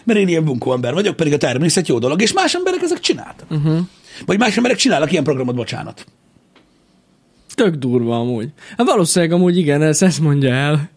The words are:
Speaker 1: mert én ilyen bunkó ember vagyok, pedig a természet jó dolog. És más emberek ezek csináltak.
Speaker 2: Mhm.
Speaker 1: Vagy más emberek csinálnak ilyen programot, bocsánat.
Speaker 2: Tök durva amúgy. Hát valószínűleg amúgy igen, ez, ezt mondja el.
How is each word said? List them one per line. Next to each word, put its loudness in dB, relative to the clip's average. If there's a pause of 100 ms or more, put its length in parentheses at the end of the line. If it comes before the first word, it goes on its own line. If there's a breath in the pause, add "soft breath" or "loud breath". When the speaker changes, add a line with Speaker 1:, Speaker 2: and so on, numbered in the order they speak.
Speaker 1:
mert 2
én 2
ilyen 2
bunkó -2
ember -2
vagyok, -2
pedig 0
a 2
természet 0
jó 0
dolog. 0
És 2
más 0
emberek -2
ezek -4
csináltak. -6
Speaker 2:
Mhm. 0 (500 loud breath)
Speaker 1:
Vagy 0
más 2
emberek 2
csinálnak 2
ilyen 0
programot, -2
bocsánat. -10 (1500)
Speaker 2:
Tök 2
durva 0
amúgy. -4 (280 loud breath)
Hát 0
valószínűleg 2
amúgy 2
igen, 2
ez, 2
ezt 2
mondja 2
el. 0